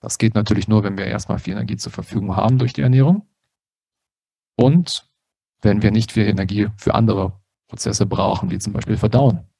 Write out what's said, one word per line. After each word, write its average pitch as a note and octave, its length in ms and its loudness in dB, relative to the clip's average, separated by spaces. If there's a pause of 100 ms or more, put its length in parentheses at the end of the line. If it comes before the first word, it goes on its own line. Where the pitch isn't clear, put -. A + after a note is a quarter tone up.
Das - 160 -8
geht A2 180 2
natürlich G#2 340 0
nur, G#2+ 160 4
wenn G2 120 -4
wir G2 80 -6
erstmal - 340 -6
viel - 140 -8
Energie A2 240 -6
zur - 160 -10
Verfügung G2+ 420 -6
haben A2+ 240 2
durch B2 140 0
die - 80 -8
Ernährung C#3 480 4 (1300)
und D3 500 2 (540)
wenn G#2 220 2
wir G#2+ 80 4
nicht G#2+ 220 0
viel G#2+ 140 2
Energie G2+ 420 0 (100)
für - 160 -2
andere G2 440 0 (300)
Prozesse - 380 -2
brauchen, G2 440 -2
wie - 80 -6
zum G2+ 140 -8
Beispiel G#2 240 -4
Verdauen. A#2 500 2 (140)